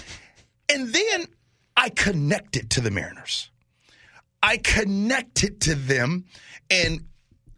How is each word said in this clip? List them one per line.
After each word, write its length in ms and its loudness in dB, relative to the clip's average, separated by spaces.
And 220 -2
then 320 0
I 140 2
connected 840 -2
to 100 2
the 100 0
Mariners. 600 -8
I 160 4
connected 1040 0
to 140 2
them, 500 0
and 320 2